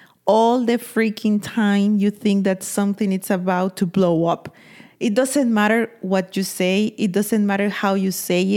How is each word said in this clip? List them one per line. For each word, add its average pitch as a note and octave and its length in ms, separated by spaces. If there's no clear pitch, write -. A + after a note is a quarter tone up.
All A#3 400
the A#3 140
freaking G#3+ 640
time G3+ 560
you G3+ 120
think G3+ 340
that F#3+ 180
something G3+ 500
is F#3+ 180
about F#3 460
to F#3+ 100
blow E3+ 400
up. - 280
It A3+ 160
doesn't B3+ 380
matter G#3+ 380
what F#3+ 360
you F#3+ 60
say. F#3+ 540
It G3+ 160
doesn't G#3 340
matter G3+ 220
how G3 260
you F#3+ 180
say F3+ 300